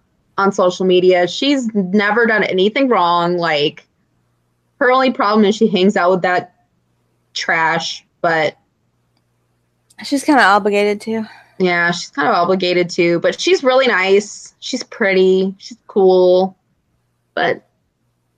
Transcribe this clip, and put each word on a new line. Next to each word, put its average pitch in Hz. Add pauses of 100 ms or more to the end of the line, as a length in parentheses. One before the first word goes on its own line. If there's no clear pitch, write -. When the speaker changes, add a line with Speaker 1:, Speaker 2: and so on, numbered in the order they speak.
(380)
Speaker 1:
on 196
social 185
media. 180
She's 262
never 208
done 214
anything 214
wrong. 175
Like, 160 (920)
her 247
only 262
problem 214
is 190
she 226
hangs 190
out 180
with 180
that 180 (800)
trash, 165 (160)
but 165 (1500)
Speaker 2:
She's 277
kinda 277
obligated 202
to. 220 (320)
Speaker 1:
Yeah, 175
she's -
kind 285
of 226
obligated 180
to, 170
but 175
she's 349
really 254
nice. 196
She's -
pretty. 190
She's - (100)
cool. 185 (800)
But - (720)